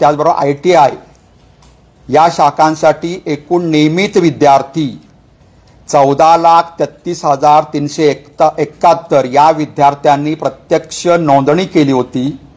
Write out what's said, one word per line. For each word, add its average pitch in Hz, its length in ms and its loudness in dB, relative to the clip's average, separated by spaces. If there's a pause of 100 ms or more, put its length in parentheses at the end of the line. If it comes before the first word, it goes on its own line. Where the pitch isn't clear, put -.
त्याचबरोबर 151 360 0
आयटीआय 143 540 0 (1160)
या 151 240 2
शाखांसाठी 156 920 -2
एकूण 165 440 -4
नियमित 156 460 0
विद्यार्थी 143 840 0 (880)
चौदा 147 480 2
लाख 165 260 2 (160)
तेहतीस 170 460 -8
हजार 147 380 2
तीनशे 147 640 -4 (340)
एकाहत्तर 160 680 0
या 135 260 2
विद्यार्थ्यांनी 147 840 -2
प्रत्यक्ष - 720 -6
नोंदणी 156 580 0
केली 147 280 0
होती 127 440 -4 (200)